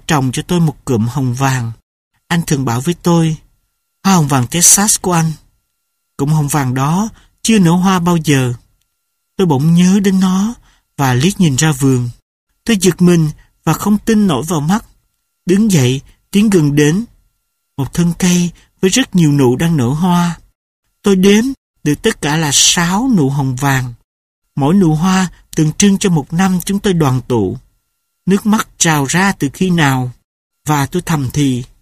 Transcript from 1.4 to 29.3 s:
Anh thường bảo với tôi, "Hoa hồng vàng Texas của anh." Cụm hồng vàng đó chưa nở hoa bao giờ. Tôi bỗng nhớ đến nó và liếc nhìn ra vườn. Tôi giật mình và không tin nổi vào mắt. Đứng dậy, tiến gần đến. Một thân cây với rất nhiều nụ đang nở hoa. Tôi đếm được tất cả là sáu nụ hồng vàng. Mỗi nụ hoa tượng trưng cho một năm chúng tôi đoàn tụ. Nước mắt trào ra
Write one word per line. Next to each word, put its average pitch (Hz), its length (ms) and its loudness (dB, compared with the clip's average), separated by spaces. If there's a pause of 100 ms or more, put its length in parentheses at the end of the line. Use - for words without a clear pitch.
Anh 170 200 -2
thường 135 180 -2
bảo 120 160 -4
với 170 220 -4
tôi, 165 340 0 (680)
"Hoa 190 120 2
hồng 156 120 2
vàng 131 200 -2
Texas 196 540 0
của 185 120 -2
anh." 160 180 0 (880)
Cụm 139 120 -4
hồng 151 180 0
vàng 135 260 -2
đó 156 360 -2 (320)
chưa 226 180 2
nở 165 120 4
hoa 185 280 2
bao 175 180 0
giờ. 135 360 0 (840)
Tôi 190 120 0
bỗng 151 260 2
nhớ 180 300 4
đến 190 160 2
nó 190 340 0 (440)
và 226 160 0
liếc 156 260 0
nhìn 156 160 2
ra 156 160 0
vườn. 131 380 0 (540)
Tôi 226 140 0
giật 180 240 0
mình 175 280 4 (340)
và 160 100 0
không 208 240 -2
tin 214 300 0
nổi 139 200 -2
vào 160 140 -2
mắt. 180 240 -2 (600)
Đứng 202 260 2
dậy, 131 300 0 (300)
tiến 208 180 2
gần 151 260 2
đến. 156 300 0 (720)
Một 135 160 -8
thân 170 260 0
cây 175 320 0 (300)
với 190 80 2
rất 254 260 -2
nhiều 160 160 4
nụ 131 240 2
đang 165 220 0
nở 120 120 0
hoa. 175 500 0 (600)
Tôi 202 140 2
đếm 202 280 4 (400)
được 147 180 -2
tất - 200 -2
cả 151 160 -2
là 160 160 -2
sáu 190 640 0
nụ 139 120 2
hồng 139 260 -2
vàng. 127 380 -2 (640)
Mỗi 143 180 0
nụ 175 220 2
hoa 185 360 0 (240)
tượng 156 180 0
trưng 196 240 2
cho 196 120 -2
một 156 240 -2
năm 185 320 0
chúng 196 140 -2
tôi 202 140 -2
đoàn 131 340 0
tụ. 110 300 -2 (680)
Nước 190 200 0
mắt 214 220 0 (100)
trào 151 280 0
ra 180 260 0